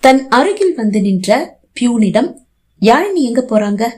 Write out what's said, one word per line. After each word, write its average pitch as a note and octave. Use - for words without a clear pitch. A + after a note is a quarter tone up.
தன் C4+
அருகில் G4
வந்து G#3+
நின்ற G3
பியூனிடம், A#3+
"யாழினி D4+
எங்க B3+
போறாங்க?" G#3